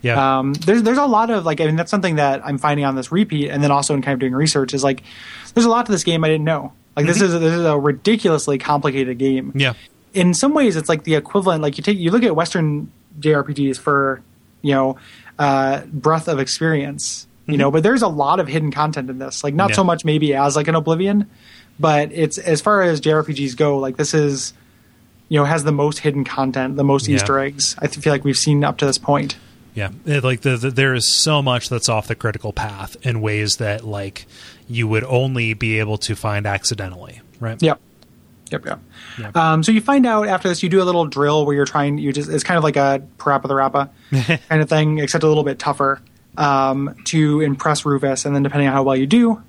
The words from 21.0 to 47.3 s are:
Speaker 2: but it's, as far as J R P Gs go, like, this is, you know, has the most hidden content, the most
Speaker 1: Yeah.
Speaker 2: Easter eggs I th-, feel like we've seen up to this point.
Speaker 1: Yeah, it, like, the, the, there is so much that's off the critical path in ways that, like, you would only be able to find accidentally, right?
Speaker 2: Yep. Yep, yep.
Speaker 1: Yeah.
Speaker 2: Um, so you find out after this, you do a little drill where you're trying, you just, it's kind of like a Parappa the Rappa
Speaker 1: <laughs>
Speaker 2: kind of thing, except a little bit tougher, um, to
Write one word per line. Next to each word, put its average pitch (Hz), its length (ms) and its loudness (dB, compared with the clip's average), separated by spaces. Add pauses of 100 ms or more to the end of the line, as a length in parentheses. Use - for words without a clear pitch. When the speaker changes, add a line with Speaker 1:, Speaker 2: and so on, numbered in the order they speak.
Speaker 2:
but 151 320 2
it's, 156 260 -2
as 156 220 0
far 208 220 2
as 165 180 2
J 156 140 2
R 156 100 2
P 156 80 -6
Gs 135 240 -4
go, 143 220 2
like, 135 180 -4
this - 180 -2
is, 143 380 0 (800)
you 156 100 2
know, 143 60 4
has 151 180 0
the 156 80 0
most 147 280 0
hidden 139 260 -2
content, 131 500 -4
the 139 80 0
most 139 240 2
Speaker 1:
Yeah. - 80 2
Speaker 2:
Easter 135 240 0
eggs 139 400 -4
I 151 80 -4
th-, 147 160 -8
feel 151 80 2
like 139 140 -2
we've 139 120 0
seen 143 280 2
up 139 140 -4
to 147 60 0
this 135 120 0
point. 143 400 -2 (380)
Speaker 1:
Yeah, 98 160 -6 (140)
it, 143 200 0
like, 127 160 0
the, 131 160 0
the, 127 140 -4
there 131 220 2
is 123 160 0
so 151 320 2
much 123 280 -2
that's 120 180 -2
off 110 200 -2
the 123 80 -4
critical 107 360 -6
path 101 520 -10
in 117 180 -2
ways 107 360 -2
that, 110 280 -6
like, 101 400 -10 (420)
you 117 220 -2
would 110 160 0
only 127 480 -2
be 110 260 -2
able 107 200 -2
to - 180 -4
find 104 280 -4
accidentally, 98 760 -6 (180)
right? 113 220 -6
Speaker 2:
Yep. 233 180 2 (720)
Yep, - 140 -8
yep. - 140 -8 (400)
Speaker 1:
Yeah. 104 160 -12
Speaker 2:
Um, 160 280 2
so 220 80 2
you 220 80 6
find 269 260 4
out 214 220 0
after 185 220 -2
this, 175 140 -2
you 185 40 -2
do 190 140 4
a - 20 2
little 175 220 2
drill 147 400 2
where 143 100 0
you're 143 100 2
trying, 143 320 0
you 147 140 -2
just, 147 180 -4
it's 156 140 -2
kind 175 140 0
of 160 80 2
like 147 100 2
a 139 260 2 (180)
Parappa 139 280 0
the 135 80 0
Rappa 139 340 0 (120)
Speaker 1:
<laughs> 139 480 -2
Speaker 2:
kind 156 120 2
of 151 60 0
thing, 156 320 2
except 151 240 -2
a 156 40 4
little 151 180 4
bit 139 140 -4
tougher, 139 420 -2 (360)
um, 139 580 0 (100)
to 151 360 2